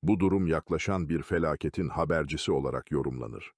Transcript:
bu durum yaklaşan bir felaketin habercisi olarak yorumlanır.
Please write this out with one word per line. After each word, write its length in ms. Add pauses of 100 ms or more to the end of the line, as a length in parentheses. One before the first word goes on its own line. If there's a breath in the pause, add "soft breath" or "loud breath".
bu 180
durum 260
yaklaşan 640
bir 140
felaketin 640
habercisi 640
olarak 380
yorumlanır. 680